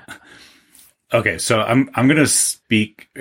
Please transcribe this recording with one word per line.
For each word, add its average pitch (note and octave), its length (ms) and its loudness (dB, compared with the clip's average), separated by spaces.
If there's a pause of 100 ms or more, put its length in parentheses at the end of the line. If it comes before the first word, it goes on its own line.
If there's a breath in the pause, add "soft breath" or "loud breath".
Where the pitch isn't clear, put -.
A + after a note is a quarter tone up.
(1120 loud breath)
okay, G#2 260 -2
so A2+ 220 0
I'm, C3 340 0
I'm C3+ 140 2
gonna D3 180 4
speak, - 840 -4 (120)